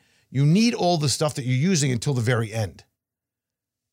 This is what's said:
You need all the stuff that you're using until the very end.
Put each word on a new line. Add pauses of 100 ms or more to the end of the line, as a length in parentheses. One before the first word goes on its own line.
(320)
You
need
all
the
stuff
that
you're
using
until
the
very
end. (1080)